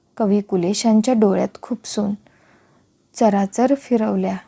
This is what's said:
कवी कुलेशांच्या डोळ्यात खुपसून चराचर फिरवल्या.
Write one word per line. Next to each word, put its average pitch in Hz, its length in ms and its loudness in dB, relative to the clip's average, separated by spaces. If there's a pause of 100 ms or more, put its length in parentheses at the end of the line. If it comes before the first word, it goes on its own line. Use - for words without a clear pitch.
(180)
कवी 208 240 0
कुलेशांच्या 208 720 0
डोळ्यात 190 480 0
खुपसून 208 520 -6 (1000)
चराचर 208 640 0
फिरवल्या. 202 600 -2 (100)